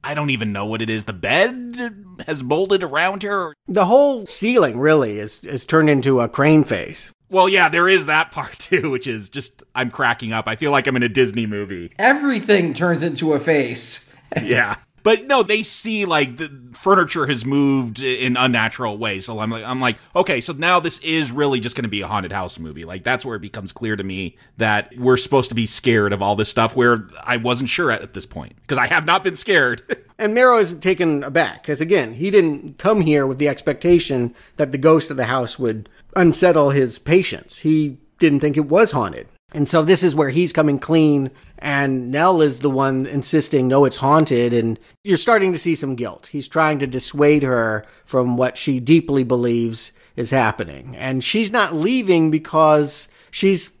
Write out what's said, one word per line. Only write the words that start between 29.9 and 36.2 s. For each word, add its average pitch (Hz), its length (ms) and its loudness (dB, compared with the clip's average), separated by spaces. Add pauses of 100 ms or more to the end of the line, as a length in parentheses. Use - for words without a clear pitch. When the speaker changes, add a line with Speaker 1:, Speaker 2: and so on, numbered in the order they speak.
Speaker 1:
<laughs> - 0 - (120)
Speaker 2:
And 214 160 -2
Marrow 247 240 6
is 180 120 2
taken 165 540 0
aback, 139 400 -2
'cause 147 160 -4
again, 156 340 0
he 165 160 -4
didn't 156 480 2
come 208 220 2
here 147 260 4
with 135 120 -4
the 147 100 2
expectation 139 880 0 (200)
that 143 140 0
the 135 80 -6
ghost 160 320 4
of 139 60 -6
the 127 80 -2
house 123 340 -4
would 110 300 -4 (260)
unsettle 165 560 4